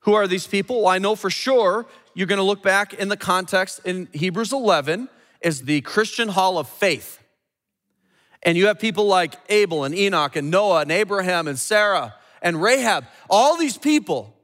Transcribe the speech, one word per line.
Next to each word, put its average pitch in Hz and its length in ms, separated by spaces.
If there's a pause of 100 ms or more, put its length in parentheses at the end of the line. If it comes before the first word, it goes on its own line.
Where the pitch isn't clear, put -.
Who 208 100
are 208 140
these 185 200
people? 208 360
Well, 185 40
I 185 120
know 202 160
for 202 140
sure 226 560 (280)
you're 185 140
gonna 196 160
look 202 180
back 202 320
in 202 160
the 202 80
context 185 640
in 185 300
Hebrews 185 400
eleven 196 560 (320)
is 147 220
the 143 180
Christian 220 480
Hall 185 280
of 143 120
Faith. 165 500 (1200)
And 170 140
you 196 100
have 208 120
people 208 260
like 180 300 (140)
Abel 190 340
and 139 120
Enoch 180 400
and 151 160
Noah 185 300
and 147 100
Abraham 180 560
and 139 100
Sarah 190 580 (260)
and 170 200
Rahab. 220 440 (240)
All 262 280
these 302 200
people 160 680